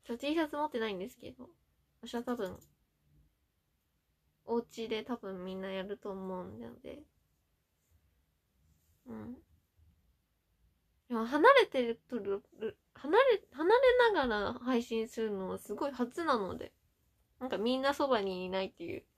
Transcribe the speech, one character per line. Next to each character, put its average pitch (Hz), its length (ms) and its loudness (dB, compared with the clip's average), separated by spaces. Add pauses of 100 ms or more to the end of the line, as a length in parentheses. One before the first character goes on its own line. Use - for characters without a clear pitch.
ち - 60 -16
ょ、 233 80 -4
T 294 160 -2
シ 330 60 2
ャ 302 80 0
ツ 302 80 -8
持 294 100 -2
っ 196 40 -6
て 247 100 -6
な 220 80 -2
い 202 60 -6
ん 180 40 -8
で 202 100 -8
す - 100 -18
け - 140 -16
ど。 254 160 -20 (540)
明 233 60 -16
日 240 160 -6
多 240 120 -4
分、 185 220 -8 (1900)
お 233 120 -2
家 226 320 -6
で 220 160 -4
多 247 120 -6
分 190 280 -10
み 185 100 -8
ん 190 80 -8
な 190 80 -8
や 190 120 -6
る 202 140 -10
と 214 140 -10
思 185 320 -8
う - 20 -10
の 233 360 -16
で。 302 240 -16 (2000)
う 240 80 -14
ん。 226 220 -12 (1700)
で 247 60 -4
も 226 100 -2
離 302 300 8
れ 466 120 10
て 262 160 0
る、 233 260 -2
と 247 100 -6
る、 196 240 -4 (160)
る、 214 180 -6 (180)
離 320 240 2
れ、 508 340 6
離 330 220 4
れ 494 380 6
な 294 140 2
が 220 80 0 (180)
ら - 20 -
配 247 280 0
信 226 260 -4
す - 140 -8
る 214 80 -2
の 190 180 -4
は 190 100 -6
す - 160 -10
ご 285 140 -2
い 269 40 -4
初 247 320 -4
な 277 140 2
の 185 180 -4
で。 - 160 -12 (680)
な 254 80 -8
ん 262 40 -8
か 185 80 -4
み 240 180 0
ん 262 60 -4
な 277 120 2
そ 277 140 0
ば 233 120 2
に 185 240 -4
い 180 60 -6
な 190 120 -2
い 190 40 -4
っ - 80 -12
て 170 100 -14
い - 140 -8
う。 - 60 -14 (140)